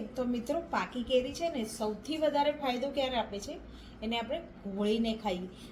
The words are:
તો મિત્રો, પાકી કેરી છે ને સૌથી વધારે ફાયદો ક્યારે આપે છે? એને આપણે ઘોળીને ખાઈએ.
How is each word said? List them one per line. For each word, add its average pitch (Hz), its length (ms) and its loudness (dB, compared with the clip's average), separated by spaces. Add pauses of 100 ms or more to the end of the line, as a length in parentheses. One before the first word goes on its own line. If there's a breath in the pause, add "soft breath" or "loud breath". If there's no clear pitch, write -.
(160)
તો 254 100 0
મિત્રો, 240 320 0 (120)
પાકી 220 340 0
કેરી 262 300 4
છે 339 160 0
ને 277 200 0
સૌથી 214 480 -2
વધારે 294 340 4
ફાયદો 262 380 0
ક્યારે 262 280 0
આપે 208 220 -2
છે? 294 160 -8 (480 loud breath)
એને 233 160 0
આપણે 247 200 -2
ઘોળીને 220 760 0 (100)
ખાઈએ. 185 240 0 (240 loud breath)